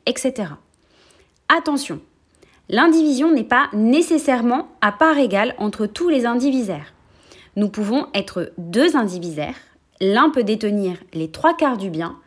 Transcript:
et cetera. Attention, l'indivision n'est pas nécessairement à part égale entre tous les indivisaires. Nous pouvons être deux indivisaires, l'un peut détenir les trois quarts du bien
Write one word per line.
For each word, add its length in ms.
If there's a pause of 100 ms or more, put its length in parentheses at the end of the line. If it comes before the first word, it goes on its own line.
et 120
cetera. 420 (880)
Attention, 500 (680)
l'indivision 640
n'est 100
pas 300
nécessairement 960 (140)
à 100
part 260
égale 400
entre 280
tous 240
les 160
indivisaires. 680 (640)
Nous 140
pouvons 440
être 440
deux 380
indivisaires, 600 (440)
l'un 280
peut 160
détenir 540 (160)
les 160
trois 260
quarts 220
du 100
bien 380